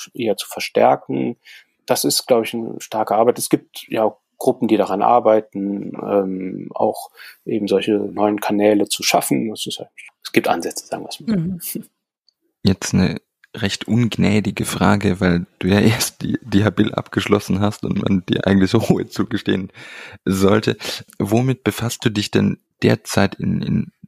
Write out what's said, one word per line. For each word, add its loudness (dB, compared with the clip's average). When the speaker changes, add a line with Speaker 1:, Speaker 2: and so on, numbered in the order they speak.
Speaker 1:
eher -4
zu -12
verstärken. 0
Das -2
ist, -2
glaube 2
ich, -8
eine -8
starke -2
Arbeit. 4
Es -8
gibt -2
ja 0
auch -2
Gruppen, 0
die 4
daran -2
arbeiten, 2
ähm, -4
auch -2
eben -2
solche 0
neuen 0
Kanäle 2
zu -6
schaffen. 0
Es -10
ist -10
halt, -16
es -16
gibt 0
Ansätze, -4
sagen -10
wir -16
es -14
mal. -4
Speaker 2:
Mhm. -4
Speaker 3:
Jetzt 0
eine 0
recht -6
ungnädige 0
Frage, 0
weil 2
du -2
ja 4
<laughs> 4
erst 0
die, -4
die 2
Habil 2
abgeschlossen 0
hast -2
und -2
man 0
dir -2
eigentlich 4
so 4
Ruhe 0
zugestehen -4
sollte. 4
Womit 0
befasst -4
du 2
dich -2
denn 2
derzeit 2
in, -2
in -2